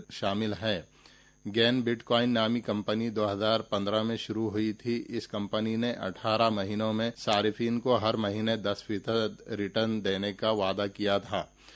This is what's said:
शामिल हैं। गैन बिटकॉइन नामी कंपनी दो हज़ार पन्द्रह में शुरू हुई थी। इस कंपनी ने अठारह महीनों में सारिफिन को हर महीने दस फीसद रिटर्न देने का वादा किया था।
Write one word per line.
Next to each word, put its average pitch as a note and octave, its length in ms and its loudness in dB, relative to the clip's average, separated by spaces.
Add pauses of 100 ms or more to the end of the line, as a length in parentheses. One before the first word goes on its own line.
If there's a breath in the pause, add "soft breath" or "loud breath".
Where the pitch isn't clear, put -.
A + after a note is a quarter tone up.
(120)
शामिल G#2+ 440 -2
हैं। F#2+ 280 -2 (640 loud breath)
गैन A#2 380 2
बिटकॉइन A#2+ 480 2
नामी A2+ 300 2
कंपनी G#2+ 500 -2
दो G#2+ 140 0
हज़ार G#2+ 360 0 (100)
पन्द्रह G2+ 320 0
में A2+ 140 0
शुरू A2 320 -2
हुई G#2+ 260 0
थी। A#2+ 220 -2 (120)
इस A#2 180 -4
कंपनी A2 500 -2
ने A#2+ 160 0
अठारह A2 580 0
महीनों G#2 420 -2
में A2+ 240 0
सारिफिन A2 640 2
को B2 180 4
हर A2 200 2
महीने A2 420 0
दस G2+ 280 -2
फीसद A2 500 -2 (140)
रिटर्न A2 500 0
देने G2 320 0
का A2 200 0
वादा G2+ 360 0
किया G2+ 320 2
था। F#2+ 280 -4 (260 loud breath)